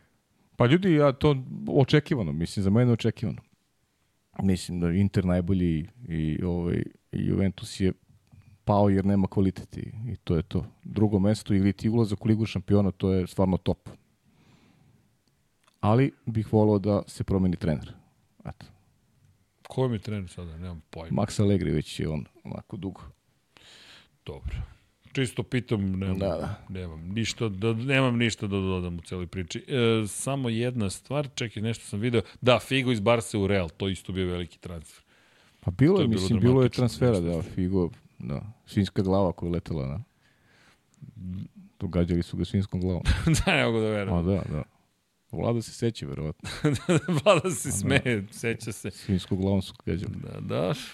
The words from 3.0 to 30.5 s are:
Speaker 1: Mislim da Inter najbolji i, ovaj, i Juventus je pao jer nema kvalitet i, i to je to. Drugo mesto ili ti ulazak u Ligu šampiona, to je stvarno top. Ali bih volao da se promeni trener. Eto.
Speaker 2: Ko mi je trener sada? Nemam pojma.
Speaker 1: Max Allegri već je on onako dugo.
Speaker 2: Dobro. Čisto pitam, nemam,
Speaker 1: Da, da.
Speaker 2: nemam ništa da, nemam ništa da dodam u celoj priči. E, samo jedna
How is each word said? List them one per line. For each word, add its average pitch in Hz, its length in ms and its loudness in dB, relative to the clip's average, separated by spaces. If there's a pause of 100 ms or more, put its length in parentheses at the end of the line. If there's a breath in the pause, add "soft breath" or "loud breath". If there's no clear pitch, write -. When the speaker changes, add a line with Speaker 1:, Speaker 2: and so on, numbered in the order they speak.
Speaker 1:
Mislim 90 420 0
da 87 100 2
Inter 95 340 4
najbolji 90 640 2 (200)
i, 78 360 -2
ovaj, 87 320 -2 (360)
i - 80 -4
Juventus 95 600 -2
je 92 120 2 (720)
pao 104 240 4
jer 95 160 4
nema 98 220 2
kvalitet - 500 -2
i, - 40 -8 (260)
i 95 100 -6
to - 200 -2
je 80 60 2
to. - 240 -4 (180)
Drugo 101 340 2
mesto 104 360 2
ili 98 180 4
ti - 160 -4
ulazak 107 360 0
u 113 40 2
Ligu 110 180 2
šampiona, 101 440 2
to 95 220 0
je 92 140 2
stvarno 92 300 2
top. - 320 -4 (1900 soft breath)
Ali 117 300 4 (140)
bih 110 260 -2
volao 107 260 6
da 101 260 2
se - 200 -10
promeni 92 320 2
trener. 76 360 -2 (480)
Eto. - 260 -16 (960)
Speaker 2:
Ko 131 240 -4
mi 120 60 -2
je 101 60 -6
trener 101 280 -8
sada? 85 280 -14
Nemam 87 340 -12
pojma. 82 260 -6
Speaker 1:
Max - 240 -2
Allegri 98 300 4
već 78 300 -2
je 78 80 -2
on 78 160 -4 (200)
onako - 320 -12
dugo. 92 260 -10 (1200 loud breath)
Speaker 2:
Dobro. - 320 -10 (560 loud breath)
Čisto 123 300 -2
pitam, 120 400 -2
nemam, 95 360 0
Speaker 1:
Da, 95 100 0
da. 82 420 -4
Speaker 2:
nemam 90 340 -10
ništa 110 440 -4
da, 101 260 -2
nemam 131 420 0
ništa 117 260 0
da 101 160 -2
dodam 92 360 -2
u 85 60 -8
celoj 90 260 -8
priči. 92 420 -8
E, 113 380 2
samo 131 420 -4
jedna 113 420 -2